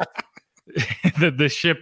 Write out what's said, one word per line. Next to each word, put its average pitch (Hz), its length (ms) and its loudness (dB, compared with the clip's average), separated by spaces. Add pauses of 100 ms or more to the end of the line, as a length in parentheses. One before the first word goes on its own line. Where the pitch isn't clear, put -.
(680)
it, - 480 -2
<laughs> 147 60 -2
the, 165 120 4
the 139 160 2
ship 165 340 0